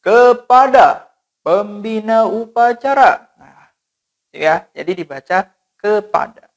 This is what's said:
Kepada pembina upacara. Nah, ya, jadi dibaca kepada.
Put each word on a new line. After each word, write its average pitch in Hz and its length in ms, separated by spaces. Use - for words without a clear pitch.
Kepada 247 1120
pembina 208 800
upacara. 233 1120
Nah, - 320
ya, 156 400
jadi 170 320
dibaca 180 480
kepada. - 800